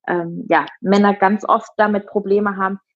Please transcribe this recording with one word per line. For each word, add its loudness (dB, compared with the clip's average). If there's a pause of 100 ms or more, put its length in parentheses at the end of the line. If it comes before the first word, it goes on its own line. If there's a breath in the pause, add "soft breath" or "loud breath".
ähm, -4
ja, 2 (160)
Männer 4
ganz 0
oft 0
damit 0
Probleme -2
haben, -4 (160)